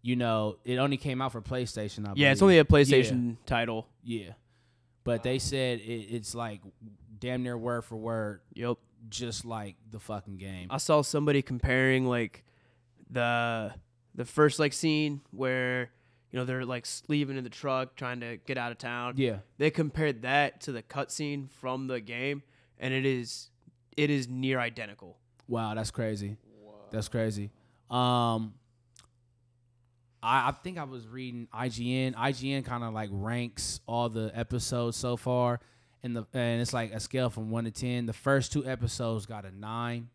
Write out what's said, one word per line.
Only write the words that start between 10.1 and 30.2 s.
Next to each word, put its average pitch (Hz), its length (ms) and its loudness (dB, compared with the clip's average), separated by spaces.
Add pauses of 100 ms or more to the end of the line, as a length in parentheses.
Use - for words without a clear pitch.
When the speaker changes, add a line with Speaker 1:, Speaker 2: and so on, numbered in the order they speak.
Speaker 1:
game. 92 340 -10
Speaker 2:
I 131 60 -4
saw 151 240 4
somebody 147 400 2
comparing, 131 680 4
like, 120 380 -2 (640)
the, 117 640 0 (420)
the 127 120 -6
first, 151 320 6
like, 147 160 2
scene 151 560 0
where, 127 600 -2 (400)
you 123 80 -6
know, 127 60 -2
they're, 131 220 -4
like, 120 180 -6
s-, - 240 -10
leaving 139 300 0
in 127 60 -6
the 120 60 -10
truck 131 460 -4
trying 123 240 -6
to 117 180 -8
get 131 200 -6
out 120 140 -4
of 113 60 -10
town. 123 380 -6
Speaker 1:
Yeah. 120 220 2 (180)
Speaker 2:
They 151 140 4
compared 151 520 0
that 139 400 2
to 143 100 -8
the 113 100 -8
cutscene 143 680 -6
from 131 360 -6
the 127 140 -4
game, 127 420 -4 (360)
and 131 140 -2
it 131 140 2
is, 123 420 -2 (480)
it 147 140 4
is 135 180 2
near 127 300 0
identical. 113 580 -6 (300)
Speaker 1:
Wow, 113 280 -2
that's 110 160 -4
crazy. 107 460 -4 (260)
Speaker 3:
Wow. - 100 -20 (180)
Speaker 1:
That's 107 180 -4
crazy. 104 420 -2 (400)
Um, 120 640 2 (1700)